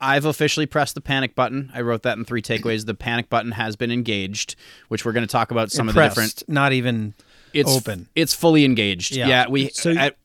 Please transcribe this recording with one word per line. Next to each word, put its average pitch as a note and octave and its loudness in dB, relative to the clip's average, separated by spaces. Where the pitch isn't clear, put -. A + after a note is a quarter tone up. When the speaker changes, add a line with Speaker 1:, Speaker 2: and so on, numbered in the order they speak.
Speaker 1:
I've C#3 2
officially D3+ 0
pressed C#3+ -2
the B2+ -12
panic C3+ -2
button. C3 -2
I B2+ -6
wrote A#2 -2
that A2+ 0
in A2+ -6
three A#2 -4
takeaways. A2 -2
The A2 -4
panic A#2 -4
button A#2 0
has G#2+ -4
been A#2 -2
engaged, G#2 -4
which A2 -6
we're A#2 -2
gonna A2+ 0
talk A2+ 0
about A2 0
some A2+ -2
of A2 0
the E3+ 6
different A#2 2
Speaker 2:
Impressed, - -14
not C#3 2
even A#2 -2
Speaker 1:
It's C#3+ 2
Speaker 2:
open. A2 -2
Speaker 1:
it's D#3+ 0
fully D#3+ 6
engaged. G#2 0
Speaker 2:
Yeah. B2 0
Speaker 1:
Yeah, B2+ 4
we C3+ 0
Speaker 3:
So - -2
Speaker 1:
at, C#3+ 0